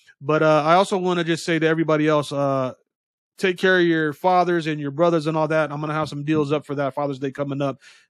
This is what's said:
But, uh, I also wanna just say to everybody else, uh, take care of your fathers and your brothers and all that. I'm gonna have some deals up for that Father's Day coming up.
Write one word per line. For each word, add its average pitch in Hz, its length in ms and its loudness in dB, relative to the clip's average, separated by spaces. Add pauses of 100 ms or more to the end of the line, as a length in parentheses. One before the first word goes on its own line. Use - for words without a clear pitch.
(180)
But, 151 240 0
uh, 156 220 4
I 165 120 6
also 196 200 2
wanna 180 280 0
just 165 200 -4
say 165 140 -2
to 156 80 0
everybody 156 420 0
else, 151 240 0
uh, 135 400 -2 (640)
take 185 220 -2
care 185 220 4
of 170 60 4
your 160 280 0
fathers 175 520 2
and 151 140 -4
your 143 120 -6
brothers 165 340 2
and 160 100 -2
all 156 120 0
that. 156 220 0
I'm 147 120 -8
gonna 151 100 -4
have 156 160 -4
some 143 160 -10
deals 151 280 0
up 147 120 -2
for 143 120 -8
that 139 180 -4
Father's 143 240 -4
Day 139 140 -6
coming 139 280 -6
up. 135 220 -6 (280)